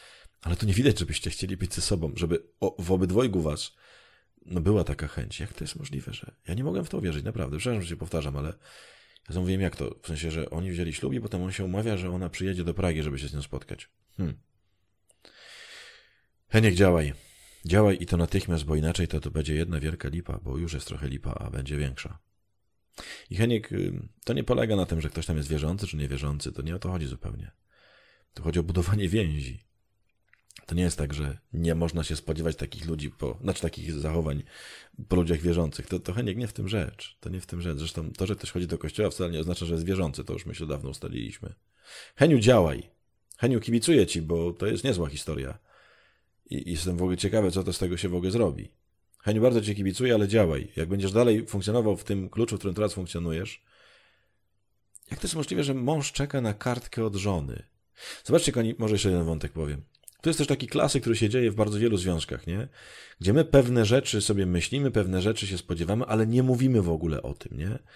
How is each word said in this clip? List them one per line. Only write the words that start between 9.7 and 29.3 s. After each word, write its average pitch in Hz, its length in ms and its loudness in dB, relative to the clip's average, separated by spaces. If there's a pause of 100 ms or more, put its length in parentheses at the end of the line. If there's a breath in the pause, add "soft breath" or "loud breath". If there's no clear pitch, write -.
to, - 260 -6
w - 40 -16
sensie, 80 240 -6
że 80 200 -4
oni 92 200 -4
wzięli 85 220 -4
ślub 135 220 -4
i 123 60 -4
potem 101 220 -4
on 92 100 -4
się 95 120 -4
umawia, 104 320 -2
że 90 140 -4
ona 90 180 -4
przyjedzie 92 360 -4
do 82 100 -2
Pragi, 85 280 0
żeby 71 160 -4
się 69 100 -6
z 73 60 -10
nią 71 80 -4
spotkać. - 460 -10 (280)
Hmm. 87 200 -2 (2000 loud breath)
Heniek, 110 260 6
działaj. 87 380 6 (520 loud breath)
Działaj 98 360 6
i 92 60 -6
to 90 100 2
natychmiast, 85 480 0
bo 78 120 0
inaczej 80 320 0
to, 76 120 -2
to 73 100 -6
będzie 78 240 -2
jedna 80 260 -2
wielka 78 280 -4
lipa, 85 340 -6
bo 65 160 -6
już 82 140 -4
jest 71 140 -8
trochę - 220 -8
lipa, 67 220 -6
a - 200 -8
będzie 67 260 -6
większa. 69 420 -6 (1120 loud breath)
I 90 60 -6
Heniek, 113 360 2
y, 92 360 -4 (160)
to 117 80 -2
nie 117 120 -2
polega 117 320 2
na 92 100 2
tym, 80 140 -2
że 76 100 -2
ktoś - 160 -6
tam 82 100 0
jest 71 120 -2
wierzący 78 380 -2
czy 78 100 -6
niewierzący, 71 560 -4
to - 100 -8
nie 80 140 -4
o - 20 -6
to 92 120 -6
chodzi 82 160 -4
zupełnie. - 440 -10 (840 soft breath)
Tu - 80 -14
chodzi 82 160 0
o 82 40 4
budowanie 87 460 2
więzi. 76 580 -2 (1000)